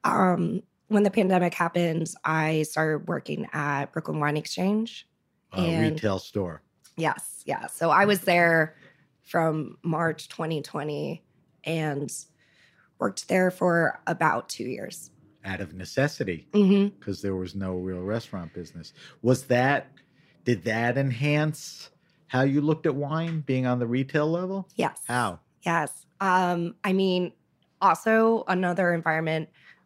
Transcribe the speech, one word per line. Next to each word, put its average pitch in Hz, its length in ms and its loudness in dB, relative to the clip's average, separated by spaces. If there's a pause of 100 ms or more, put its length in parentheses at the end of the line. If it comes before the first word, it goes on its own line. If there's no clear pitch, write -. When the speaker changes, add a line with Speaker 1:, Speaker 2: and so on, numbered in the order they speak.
Speaker 1:
Um, 180 600 2 (260)
when 208 140 4
the 202 80 4
pandemic 185 420 4
happened, 165 560 0 (140)
I 156 400 0
started 156 440 -2
working 151 460 -6
at 143 400 -4
Brooklyn 156 260 -4
Wine 147 180 0
Exchange. 202 720 -4 (460)
Speaker 2:
A 92 60 -4
Speaker 1:
And 92 360 2
Speaker 2:
retail 101 240 -2
store. 87 420 -6 (360)
Speaker 1:
Yes, - 480 -4
yeah. - 220 -6
So - 220 -2
I 175 160 6
was 202 160 2
there 170 540 4 (460)
from 160 640 -2
March 160 460 -2
twenty 160 320 -4
twenty 147 640 -6 (400)
and 151 480 -4 (880)
worked - 280 -4
there 185 240 4
for 170 560 2
about 135 420 0
two - 160 -8
years. - 460 -10 (340)
Speaker 2:
Out 95 160 -6
of 82 120 -10
necessity, 98 800 -4
Speaker 1:
Mm-hmm. 202 460 4
Speaker 2:
'cause 95 220 -8
there 98 140 -2
was 92 200 -6
no 95 200 -4
real 90 260 -6
restaurant 98 520 -6
business. 82 400 -14 (280)
Was 123 240 2
that, 127 460 2 (520)
did 117 200 0
that 120 340 0
enhance 147 920 -2 (380)
how 127 140 0
you 139 200 2
looked 156 260 0
at 135 80 2
wine, 156 460 -4
being 127 260 0
on 123 120 2
the 120 80 -2
retail 135 420 0
level? 185 460 -4
Speaker 1:
Yes. - 320 -2
Speaker 2:
How? 117 320 0 (240)
Speaker 1:
Yes. 165 420 -2 (140)
Um, 180 640 0
I 190 100 2
mean, 185 400 2 (480)
also 220 680 4
another 180 460 2
environment 160 560 0 (360)